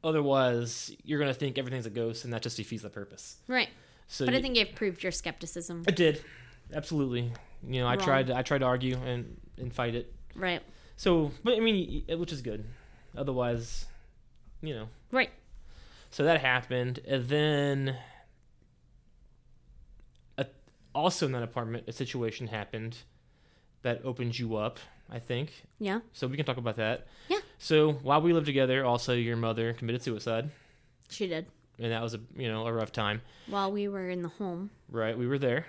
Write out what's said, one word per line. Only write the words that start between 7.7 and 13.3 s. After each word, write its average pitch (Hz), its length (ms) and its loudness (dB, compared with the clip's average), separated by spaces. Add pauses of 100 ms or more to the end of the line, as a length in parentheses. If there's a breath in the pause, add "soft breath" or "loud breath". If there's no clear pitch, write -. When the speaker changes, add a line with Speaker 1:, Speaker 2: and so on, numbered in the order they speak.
Speaker 1:
know, 123 60 4
I 123 80 4
Speaker 2:
Wrong. - 100 2
Speaker 1:
tried 135 220 6
to, 127 80 2
I 127 80 2
tried 143 160 2
to 131 60 2
argue 127 320 2
and, 123 400 -4 (200)
and 120 160 -8
fight 120 220 0
it. - 180 -6 (220)
Speaker 2:
Right. 180 260 -2 (360 loud breath)
Speaker 1:
So, 160 340 4 (120)
but, 233 120 4
I 220 60 2
mean, 190 480 2
y-, 165 60 0
which 165 180 -4
is 135 80 -6
good. 107 240 -6 (520 soft breath)
Otherwise, 120 680 -2 (760 soft breath)